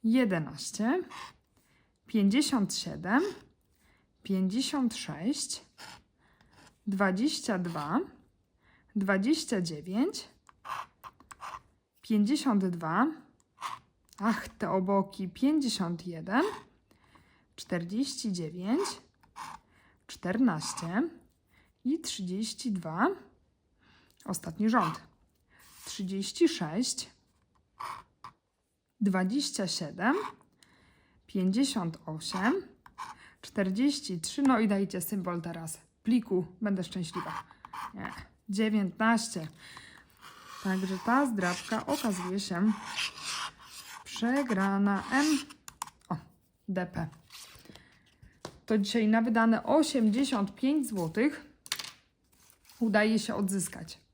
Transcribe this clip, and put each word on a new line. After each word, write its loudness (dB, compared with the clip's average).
jedenaście, 2
pięćdziesiąt 2
siedem, 0
pięćdziesiąt 0
sześć, -4
dwadzieścia 2
dwa, 0
dwadzieścia 2
dziewięć, -2
pięćdziesiąt 2
dwa, 0
ach, 0
te -6
oboki, 0
pięćdziesiąt 0
jeden, -2
czterdzieści -4
dziewięć, -2
czternaście 0
i 0
trzydzieści -6
dwa. 0
Ostatni -2
rząd. 2
Trzydzieści 2
sześć, -2
dwadzieścia 0
siedem, 0
pięćdziesiąt 0
osiem, -2
czterdzieści 0
trzy. -6
No 6
i 4
dajcie 0
symbol -4
teraz -10
pliku. 2
Będę 0
szczęśliwa. -6
Nie. -10
Dziewiętnaście. 2
Także 0
ta 4
zdrabka -2
okazuje -2
się 2
przegrana. 2
M. 4
O, -2
D -2
P. -6
To 4
dzisiaj 2
na 6
wydane 4
osiemdziesiąt 4
pięć 2
złotych 0
udaje 4
się -4
odzyskać. -4